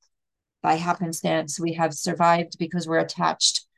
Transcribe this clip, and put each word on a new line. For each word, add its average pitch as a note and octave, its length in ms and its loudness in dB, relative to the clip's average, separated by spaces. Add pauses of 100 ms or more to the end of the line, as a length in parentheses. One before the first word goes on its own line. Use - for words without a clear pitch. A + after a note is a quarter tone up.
(640)
by D#3+ 120 4
happenstance. E3 840 -2
We E3 140 -2
have E3 200 0
survived E3+ 640 2
because E3 280 -4
we're D#3+ 120 2
attached - 680 0 (100)